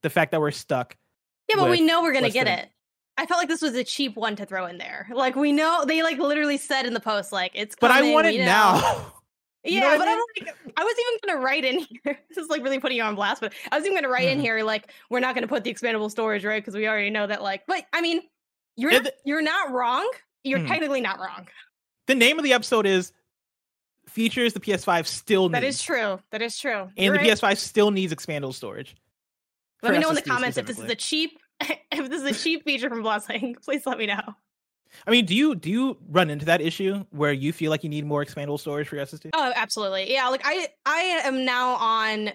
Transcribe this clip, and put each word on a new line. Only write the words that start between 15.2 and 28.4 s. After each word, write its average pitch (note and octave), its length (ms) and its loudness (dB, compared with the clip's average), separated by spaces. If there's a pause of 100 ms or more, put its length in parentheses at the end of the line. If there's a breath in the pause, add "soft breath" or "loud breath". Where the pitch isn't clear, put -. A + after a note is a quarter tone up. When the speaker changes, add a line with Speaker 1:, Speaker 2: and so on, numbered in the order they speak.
Speaker 2:
not B3+ 140 -2
gonna A#3 140 -4
put A#3 160 -2
the A#3 100 -4
expandable A3 360 -2
storage, G#3+ 360 -2
right? G#3+ 180 -2
'Cause G3 100 -12
we G#3+ 140 -2
already G#3 220 0
know G#3 160 -2
that," G3+ 160 -4
like, G3 240 -6
but, F4+ 260 -2
I D#4+ 80 0
mean, E4+ 220 0 (540)
you're B3 180 0
Speaker 1:
And B3 100 6
Speaker 2:
not, C4 80 -4 (140)
you're D4+ 160 0
not D#4+ 280 -2
wrong. B3+ 400 0 (340)
You're C4+ 160 0
Speaker 1:
Hmm. D#3 80 -4
Speaker 2:
technically C#4+ 340 -2
not G3 180 -4
wrong. F#3 260 -12 (600)
Speaker 1:
The C4 80 4
name C4+ 240 6
of D4+ 60 -2
the C4+ 100 6
episode A3 320 2
is F#3 260 2 (960)
Features A3+ 460 0
the G3+ 60 -8
P G#3 120 -4
S F3+ 120 -2
five E3+ 220 2
Still F#3 440 0
Speaker 2:
That G3 120 0
Speaker 1:
Needs. C4+ 140 -2
Speaker 2:
is - 60 -6
true. G#3+ 360 -2 (140)
That G#3+ 100 -6
is A#3 160 -6
true. C4+ 140 -4 (100)
Speaker 1:
And F#3 140 -14
Speaker 2:
You're F#3+ 160 4
Speaker 1:
the G3 60 4
Speaker 2:
right. F#3+ 80 2
Speaker 1:
P A3 40 8
S G#3 100 4
five G3+ 200 2
still G#3 320 4
needs F#3+ 200 0
expandable C#3+ 420 -6